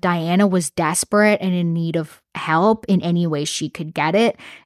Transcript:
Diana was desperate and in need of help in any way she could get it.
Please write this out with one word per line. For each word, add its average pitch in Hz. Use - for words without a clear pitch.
Diana 175
was 180
desperate 208
and 190
in 175
need 165
of 156
help 185
in 190
any 170
way 151
she -
could 160
get 156
it. 226